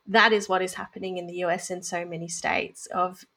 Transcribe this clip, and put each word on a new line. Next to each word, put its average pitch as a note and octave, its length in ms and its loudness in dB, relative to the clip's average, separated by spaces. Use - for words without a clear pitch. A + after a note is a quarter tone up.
that A3 260 8
is G3+ 160 2
what F#3 140 4
is F#3 120 -2
happening F#3 440 -8
in F3 80 -8
the F3 80 -10
U F3+ 160 0
S F3 200 -2
in F#3 120 -6
so F3 240 -4
many E3+ 220 -8
states - 580 -4
of F#3 400 -2